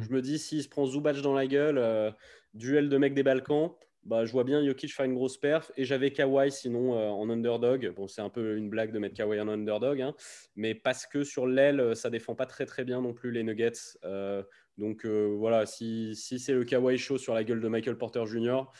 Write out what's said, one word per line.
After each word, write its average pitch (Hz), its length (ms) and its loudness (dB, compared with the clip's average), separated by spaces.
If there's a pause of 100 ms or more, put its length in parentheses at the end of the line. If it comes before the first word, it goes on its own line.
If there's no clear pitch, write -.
je 113 100 -6
me 131 120 2
dis, 143 160 -2
s'il 151 240 -4
se - 60 -8
prend 143 180 0
Zubac 143 360 0
dans 139 120 2
la 135 120 2
gueule, 143 320 2
euh, 110 320 2 (440)
duel 139 340 2
de 139 100 4
mecs 139 160 4
des 139 80 2
Balkans, 143 500 2 (320)
bah, 113 220 2
je 113 60 -6
vois 127 120 4
bien 147 200 2
Jokic 139 300 -2
faire 139 120 -2
une 131 80 0
grosse 127 240 -2
perf. 151 380 0
Et 135 80 0
j'avais 135 280 2
Kawhi, 139 380 4
sinon, 123 440 -2
euh, 107 140 0
en 107 200 -2
underdog. 117 680 0
Bon, 98 140 -8
c'est - 140 -10
un 101 80 -4
peu 110 260 -2
une 107 140 -4
blague 110 220 -2
de 110 60 -4
mettre 101 160 -4
Kawhi 107 260 0
en 104 80 -2
underdog, 107 520 0
hein, 135 140 -2 (420)
mais 110 180 -2
parce 127 320 -2
que 143 180 -2
sur 131 220 -2
l'aile, 135 340 6
euh, 117 140 4
ça 117 160 -6
défend 117 240 -6
pas 127 120 -4
très, - 200 -8
très 127 180 -6
bien 127 180 -2
non 123 100 -2
plus, 123 200 -8
les 117 100 -2
Nuggets. 113 300 0 (320)
Euh, 98 380 -4 (360)
donc, 110 280 -6
euh, 107 320 2
voilà, 110 280 4
si, 113 500 -6
si - 220 -8
c'est 131 160 -2
le 123 100 2
Kawhi 127 340 2
show 127 200 -2
sur 120 160 -4
la 113 100 0
gueule 113 160 -2
de 113 80 -2
Michael 117 280 -2
Porter 117 300 -4
Junior, 123 540 -2